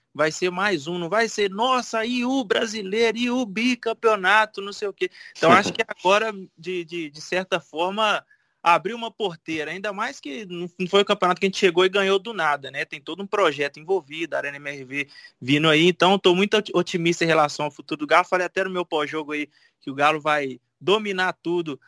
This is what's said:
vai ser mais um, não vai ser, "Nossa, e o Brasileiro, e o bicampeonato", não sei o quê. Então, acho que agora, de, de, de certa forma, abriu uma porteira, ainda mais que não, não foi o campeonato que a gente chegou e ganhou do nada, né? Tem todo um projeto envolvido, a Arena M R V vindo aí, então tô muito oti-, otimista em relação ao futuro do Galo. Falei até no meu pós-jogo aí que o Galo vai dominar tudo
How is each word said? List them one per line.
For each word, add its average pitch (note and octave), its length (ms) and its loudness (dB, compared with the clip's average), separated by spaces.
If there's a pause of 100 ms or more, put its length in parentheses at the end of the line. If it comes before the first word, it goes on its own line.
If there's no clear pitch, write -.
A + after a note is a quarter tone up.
(140)
vai D3 160 0
ser F#3 200 -4
mais F3+ 380 -2
um, F3 100 -6
não F3 100 -6
vai A3 220 0
ser, G3+ 200 -2
"Nossa, A3+ 540 -2
e A#3+ 220 -2
o C4 180 0
Brasileiro, A3 760 -2
e A#3+ 140 -2
o B3+ 140 0
bicampeonato", G#3+ 1160 0
não G3 120 -8
sei G3+ 160 -6
o F#3+ 40 -12
quê. - 160 -4 (280)
Então, E3 140 6
acho F#3+ 200 6
que F#3+ 160 -4
agora, G#3 460 2 (240)
de, F3 260 -8
de, E3 260 -10
de D3+ 120 -18
certa F3+ 400 -4
forma, F#3+ 640 -2 (360)
abriu F3 360 2
uma A3+ 120 -8
porteira, D#3+ 600 -6
ainda G3 220 -8
mais A#3 260 -8
que C4 260 -12
não, F3 220 -8 (100)
não F#3 100 -4
foi G3+ 160 4
o - 20 2
campeonato F#3+ 340 0
que G3 60 -2
a - 20 2
gente F#3+ 120 -4
chegou F#3 260 4
e F#3+ 40 4
ganhou G3 300 2
do A3 140 -10
nada, D3 360 -2
né? C#3+ 140 -8
Tem D#3 160 -12
todo D#3+ 240 -10
um G3+ 40 -10
projeto D3+ 520 0
envolvido, D#3+ 560 -4
a D#3 40 0
Arena C#3+ 180 -8
M C#3+ 120 -12
R C#3+ 140 -12
V C#3 240 -6 (320)
vindo D3 300 2
aí, D#3 180 6
então F#3 320 4
tô F3+ 160 6
muito G#3 220 2
oti-, G#3 180 -2
otimista E3+ 480 0
em E3 40 0
relação D3+ 380 2
ao D3 60 -4
futuro D3 280 -10
do D3+ 80 -6
Galo. D#3+ 180 6
Falei F3+ 220 -2
até F#3+ 160 -4
no F#3+ 60 -4
meu F3+ 160 -4
pós-jogo D3+ 460 -4
aí D3 160 -4 (320)
que - 100 -12
o C3+ 60 -10
Galo D3+ 240 2
vai C#3+ 400 -2 (220)
dominar F#3 600 0
tudo F3 460 -4